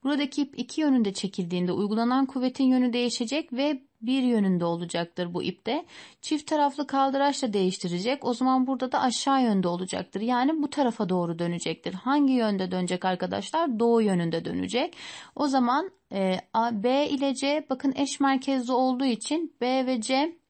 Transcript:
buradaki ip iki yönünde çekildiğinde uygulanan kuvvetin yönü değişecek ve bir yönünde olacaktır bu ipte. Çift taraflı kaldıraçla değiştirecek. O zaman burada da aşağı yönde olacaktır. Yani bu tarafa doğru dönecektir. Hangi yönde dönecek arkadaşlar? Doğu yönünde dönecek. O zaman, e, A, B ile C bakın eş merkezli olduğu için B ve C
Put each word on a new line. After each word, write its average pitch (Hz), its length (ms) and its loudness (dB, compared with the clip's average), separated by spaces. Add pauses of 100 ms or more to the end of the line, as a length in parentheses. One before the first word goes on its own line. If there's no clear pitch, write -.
buradaki 285 380 -2
ip 269 180 -6
iki 247 220 -4
yönünde 247 320 4
çekildiğinde 180 580 -2
uygulanan 226 540 0
kuvvetin 254 380 -2
yönü 254 300 4
değişecek 247 600 -2
ve 269 300 -2 (180)
bir 254 220 0
yönünde 196 420 2
olacaktır 170 680 -4
bu 175 100 -4
ipte. 247 420 -4 (360)
Çift 302 260 -4
taraflı 285 400 0
kaldıraçla 269 680 0
değiştirecek. 190 720 0
O 254 80 0
zaman 262 340 2
burada 262 240 -2
da 285 100 0
aşağı 262 420 2
yönde 196 240 2
olacaktır. 185 540 -4
Yani 262 420 0
bu 294 60 -2
tarafa 226 400 0
doğru 170 300 0
dönecektir. 170 540 -4
Hangi 269 400 2
yönde 208 380 0
dönecek 185 340 -2
arkadaşlar? 196 760 -2
Doğu 233 220 4
yönünde 170 440 0
dönecek. 190 520 -4 (380)
O 294 120 0
zaman, 269 440 2 (220)
e, 190 260 0 (140)
A, 226 300 0
B 277 260 2
ile 277 260 0
C 294 340 -2
bakın 269 260 -2
eş 277 240 -2
merkezli 269 540 2
olduğu 254 320 2
için 285 560 -2
B 254 240 2
ve 254 160 0
C 277 480 0